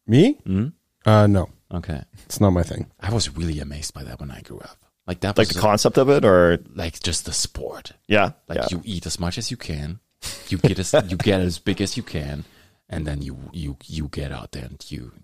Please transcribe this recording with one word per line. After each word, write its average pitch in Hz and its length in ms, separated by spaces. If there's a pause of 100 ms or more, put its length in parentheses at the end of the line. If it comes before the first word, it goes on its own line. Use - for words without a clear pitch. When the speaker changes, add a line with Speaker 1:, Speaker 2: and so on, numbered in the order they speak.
Speaker 1:
Me? 170 400
Speaker 2:
Mm? 104 260 (320)
Speaker 1:
Uh, 107 220
no. 95 240 (220)
Speaker 2:
Okay. 85 300 (220)
Speaker 1:
It's - 160
not 101 100
my 90 120
thing. - 240 (140)
Speaker 2:
I 101 120
was 95 240
really 80 240
amazed 71 320
by 69 120
that 60 160
when 71 100
I 62 100
grew 53 200
up. - 180 (280)
Like, 90 140
that 98 160
Speaker 3:
Like 110 120
Speaker 2:
was 92 80
Speaker 3:
the 87 40
Speaker 2:
a - 20
Speaker 3:
concept 107 360
of 131 100
it, 143 160
or? 87 360 (140)
Speaker 2:
Like, 82 260
just - 260
the 80 60
sport. - 600 (160)
Speaker 3:
Yeah, 101 240 (160)
Speaker 2:
Like, 82 100
Speaker 3:
yeah. 58 120
Speaker 2:
you 87 140
eat 90 200
as 87 160
much 87 160
as - 140
you 123 80
can, 78 400 (500)
you 95 80
get 143 220
as, 95 240
<laughs> 92 60
you 87 100
get 98 220
as 90 180
big 101 240
as - 160
you - 40
can, 73 420 (440)
and 80 180
then 71 160
you, 67 140 (160)
you, 71 240 (100)
you 78 220
get 69 220
out 65 220
there 65 120
and 69 240
you, 67 220 (140)